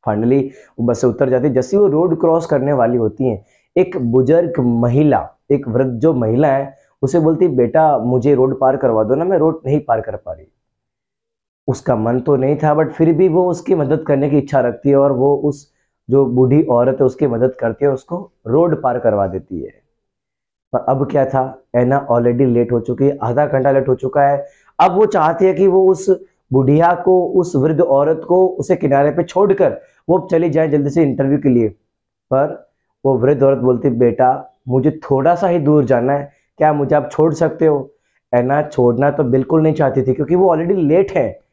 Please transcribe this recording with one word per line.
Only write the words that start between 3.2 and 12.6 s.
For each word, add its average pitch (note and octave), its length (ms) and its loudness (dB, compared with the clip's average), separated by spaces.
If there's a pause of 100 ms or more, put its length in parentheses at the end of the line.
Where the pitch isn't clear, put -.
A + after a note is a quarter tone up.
है, G2+ 160 -8 (320)
एक F3+ 200 0
बुजुर्ग C3 640 0
महिला, A#2+ 720 0 (220)
एक C#3 160 -2
वृद्ध B2 320 -2
जो D#3 140 2
महिला B2 340 0
है, C#3 300 -4 (240)
उसे D3+ 180 0
बोलती D#3+ 260 2
है, D3+ 100 -2
"बेटा B2+ 420 2
मुझे B2+ 380 0
रोड C3 240 0
पार C3+ 180 0
करवा A2+ 260 0
दो A#2 120 0
ना, D#3+ 100 -2
मैं F#3 120 0
रोड D#3+ 280 0
नहीं C#3+ 220 -2
पार A2+ 140 -2
कर G#2 140 -10
पा F2 180 -14
रही।" D#2+ 140 -18 (1200)
उसका B2+ 280 -2
मन A2+ 240 -2
तो C#3+ 160 0
नहीं C3+ 220 0
था D3+ 180 0